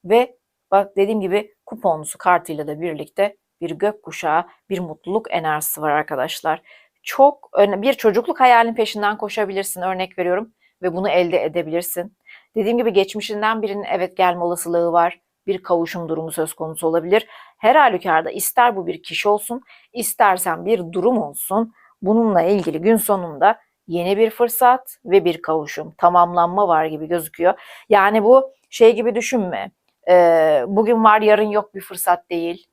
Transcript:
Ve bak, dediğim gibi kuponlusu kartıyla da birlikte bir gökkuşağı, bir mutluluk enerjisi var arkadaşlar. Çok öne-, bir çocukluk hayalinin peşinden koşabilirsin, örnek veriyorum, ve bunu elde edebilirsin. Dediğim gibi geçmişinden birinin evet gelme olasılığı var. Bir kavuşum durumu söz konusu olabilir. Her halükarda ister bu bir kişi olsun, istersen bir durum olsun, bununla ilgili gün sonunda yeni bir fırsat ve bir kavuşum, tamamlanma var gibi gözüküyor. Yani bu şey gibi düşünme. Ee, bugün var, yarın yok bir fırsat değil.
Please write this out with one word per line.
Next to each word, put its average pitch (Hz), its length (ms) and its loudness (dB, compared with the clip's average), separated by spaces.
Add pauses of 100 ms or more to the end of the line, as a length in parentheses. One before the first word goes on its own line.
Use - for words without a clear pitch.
Ve 233 320 2 (340)
bak, 196 260 2
dediğim 208 240 0
gibi 196 340 -4 (120)
kuponlusu 165 520 -6
kartıyla 160 480 0
da 151 140 -10
birlikte 196 560 -4 (240)
bir 170 100 -6
gökkuşağı, 170 760 -2 (240)
bir 190 80 -4
mutluluk 180 560 -6
enerjisi 156 480 -4
var 151 80 0
arkadaşlar. 151 720 -4 (400)
Çok - 500 2
öne-, 202 300 2
bir 262 100 2
çocukluk 226 480 0
hayalinin 233 340 6
peşinden 208 440 -4
koşabilirsin, 196 640 -6
örnek 185 360 -6
veriyorum, 185 340 -2 (300)
ve 180 120 -4
bunu 190 140 -4
elde 170 360 0
edebilirsin. 170 720 -6 (380)
Dediğim 220 240 0
gibi 233 140 0
geçmişinden 208 680 -2
birinin 202 220 -6
evet 180 320 -6
gelme 180 280 0
olasılığı 170 480 -2
var. 170 280 0 (260)
Bir 185 160 -6
kavuşum 170 460 -4
durumu 160 240 -6
söz 156 220 -6
konusu 160 320 -8
olabilir. 170 400 0 (320)
Her 233 180 4
halükarda 180 540 2
ister 240 460 0
bu 185 100 -8
bir 170 160 -10
kişi - 260 -4
olsun, 214 340 -2 (300)
istersen 185 720 0
bir 180 260 -2
durum 202 260 0
olsun, 196 560 -4 (280)
bununla 208 400 2
ilgili 170 380 0
gün 220 160 4
sonunda 185 640 0 (260)
yeni 175 300 -2
bir 220 140 2
fırsat 247 720 0
ve 190 200 4
bir 165 180 -2
kavuşum, 156 560 -6
tamamlanma 175 680 2
var 160 160 2
gibi 156 220 -6
gözüküyor. 170 480 -2 (340)
Yani 208 360 4
bu 269 280 6 (180)
şey 226 240 6
gibi 220 200 -2
düşünme. 208 560 -4 (380)
Ee, 165 580 4
bugün 220 380 0
var, 214 160 2
yarın 214 300 2
yok 208 240 -4
bir 196 60 -14
fırsat 175 500 -4
değil. 170 420 -6